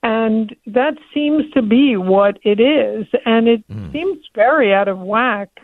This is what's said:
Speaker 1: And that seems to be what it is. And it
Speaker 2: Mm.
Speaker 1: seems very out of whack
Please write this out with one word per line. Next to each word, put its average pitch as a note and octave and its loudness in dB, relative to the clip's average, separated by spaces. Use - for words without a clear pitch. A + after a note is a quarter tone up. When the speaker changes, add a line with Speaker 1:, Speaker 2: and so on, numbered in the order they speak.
Speaker 1:
And A3 -2
that C4 -2
seems D4 -2
to C4+ 0
be A#3 2
what G3 2
it G#3 0
is. A3+ 0
And A3+ 2
it A#3 0
Speaker 2:
Mm. G#2 -12
Speaker 1:
seems F4+ -6
very A#3 2
out G3+ 2
of F#3+ -6
whack G#3 -4